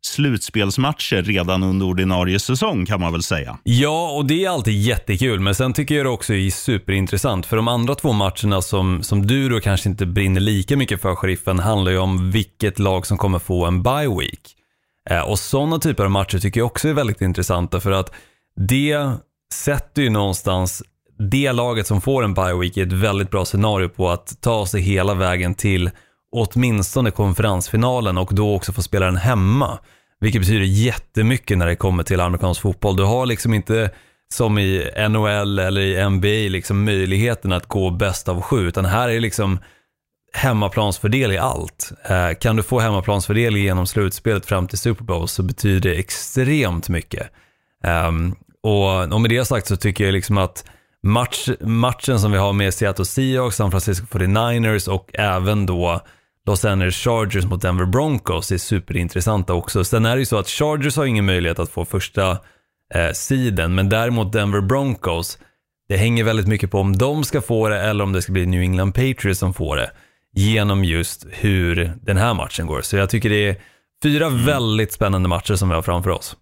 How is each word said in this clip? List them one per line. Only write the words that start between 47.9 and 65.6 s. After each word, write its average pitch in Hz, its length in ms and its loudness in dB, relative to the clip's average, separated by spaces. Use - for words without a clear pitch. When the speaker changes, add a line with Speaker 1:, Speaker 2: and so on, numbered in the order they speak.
Speaker 2:
och, 98 400 2
och 110 80 2
med 117 100 2
det 120 140 2
sagt 117 220 -2
så 98 100 0
tycker 101 280 0
jag 95 80 2
liksom 98 260 0
att - 260 -2
match, 117 460 0
matchen 117 600 0
som 104 120 2
vi 98 60 2
har 101 140 2
med 98 220 2
Seattle 98 300 0
Seahawks, 127 520 0
San 101 140 2
Francisco 92 360 0
forty-niners 110 840 0
och 92 260 -4
även 101 520 0
då 87 340 0
Los 98 180 0
Angeles 95 320 2
Chargers 107 480 0
mot 92 180 -2
Denver 92 220 0
Broncos 101 680 0
är 90 60 0
superintressanta 92 960 -2
också. 87 300 -2
Sen 113 220 2
är 117 100 2
det - 40 0
ju 127 60 -2
så 107 120 0
att 95 100 -2
Chargers 151 480 0
har 151 80 0
ingen 110 220 2
möjlighet 87 320 0
att 85 120 -4
få 87 140 -6
första, 95 460 -2
eh, 85 200 0
seeden, 101 600 0
men 95 140 2
däremot 110 440 0
Denver 104 280 0
Broncos, 98 800 -2